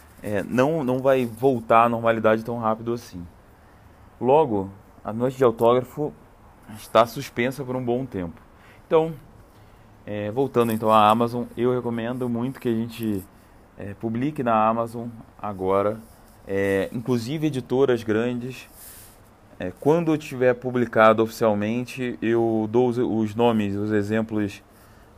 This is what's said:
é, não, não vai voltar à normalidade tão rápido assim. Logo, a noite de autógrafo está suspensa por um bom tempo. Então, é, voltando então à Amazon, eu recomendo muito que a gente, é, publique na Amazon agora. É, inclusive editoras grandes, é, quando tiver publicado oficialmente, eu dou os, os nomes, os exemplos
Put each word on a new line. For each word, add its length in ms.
é, 200
não, 420
não 140
vai 260
voltar 600
à 40
normalidade 560
tão 140
rápido 340
assim. 340
Logo, 500
a 100
noite 240
de 80
autógrafo 680
está 300
suspensa 580
por 120
um 80
bom 200
tempo. 360
Então, 260
é, 240
voltando 420
então 180
à 180
Amazon, 360
eu 180
recomendo 540
muito 320
que 80
a 60
gente, 500
é, 180
publique 480
na 240
Amazon 420
agora. 580
É, 460
inclusive 540
editoras 560
grandes, 680
é, 200
quando 380
tiver 380
publicado 680
oficialmente, 1000
eu 480
dou 180
os, 100
os 360
nomes, 400
os 180
exemplos 720